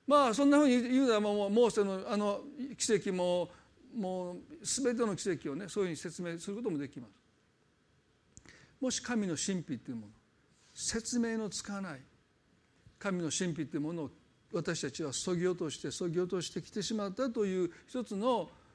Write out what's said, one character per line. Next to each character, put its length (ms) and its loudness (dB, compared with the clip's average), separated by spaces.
ま 200 8
あ、 80 2
そ 100 4
ん 60 8
な 80 8
ふ 40 8
う 60 8
に 140 6
言 220 4
う 20 6
の 80 6
は、 60 4
も 260 2
う、 40 -2
モ 200 6
ー 20 -6
セ 100 2
の 240 0
あ 100 -2
の 260 0
奇 180 0
跡 180 0
も、 380 0
も 380 -4
う 20 -12
全 340 0
て 100 2
の 100 -2
奇 140 -4
跡 200 -4
を 40 -6
ね、 140 -8
そ 120 -4
う 40 2
い 20 0
う 20 -4
ふ 20 -4
う 20 -
に 40 -6
説 260 -10
明 160 -6
す 120 -10
る 60 -6
こ 60 -8
と 80 -2
も 80 -2
で 100 -4
き 120 -14
ま 60 -14
す。 60 -20
も 100 0
し 100 -4
神 260 0
の 100 -2
神 260 -2
秘 120 -6
っ 40 -6
て 120 -12
い 20 -6
う 40 -6
も 120 -12
の、 40 -20
説 440 -4
明 200 0
の 100 -4
つ 140 -8
か 180 -8
な 160 -8
い 40 -16
神 240 0
の 80 0
神 240 0
秘 80 -2
っ 40 0
て 100 -6
い 20 2
う 40 2
も 100 -2
の 120 -4
を 60 -8
私 300 -2
た 80 -4
ち 120 -8
は 100 -2
削 260 -2
ぎ 80 2
落 120 0
と 120 -4
し 80 -8
て、 120 -6
削 200 -4
ぎ 100 0
落 100 -2
と 120 -2
し 80 -8
て 120 -8
き 80 -18
て 120 -6
し 120 -4
ま 120 -2
っ 60 -6
た 180 -2
と 160 0
い 180 0
う 60 -2
一 180 -6
つ 100 -8
の 360 0